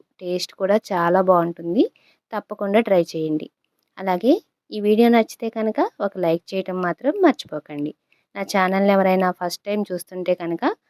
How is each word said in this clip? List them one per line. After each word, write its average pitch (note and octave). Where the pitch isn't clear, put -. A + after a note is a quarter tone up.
టేస్ట్ F3+
కూడా G3
చాలా F3+
బాగుంటుంది. F3
తప్పకుండా G#3
ట్రై F#3+
చేయండి. D#3
అలాగే F#3+
ఈ G#3+
వీడియో G#3+
నచ్చితే A3+
కనుక A3
ఒక G3+
లైక్ E3+
చేయటం F#3
మాత్రం F3+
మర్చిపోకండి. D3+
నా G3+
ఛానల్ని G3
ఎవరైనా F#3
ఫస్ట్ F3+
టైమ్ G#3
చూస్తుంటే F3+
కనుక E3+